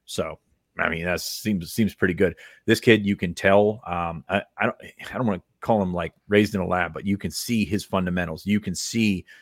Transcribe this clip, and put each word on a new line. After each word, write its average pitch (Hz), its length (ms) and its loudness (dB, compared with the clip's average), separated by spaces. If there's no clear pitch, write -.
So, 78 340 -6
I 85 80 0
mean, 82 160 -2
that 87 160 0
seems, 92 540 -4
seems 107 200 2
pretty 92 200 2
good. 90 200 2
This 113 140 4
kid, 110 260 6
you 98 120 0
can 87 160 -6
tell, 104 520 4
um, 85 440 -6
I, 95 120 0
I 104 100 -2
don't, - 140 -4
I - 360 -14
don't 123 100 -2
wanna 92 140 -2
call 110 220 2
him, 92 120 -2
like, 85 200 -4
raised 104 260 4
in 95 60 0
a 90 40 -2
lab, 87 280 -2
but 76 120 -10
you 101 120 0
can 95 120 -8
see 110 360 -2
his 92 180 -4
fundamentals. 90 600 -4
You 101 160 2
can 95 120 -6
see 104 520 -2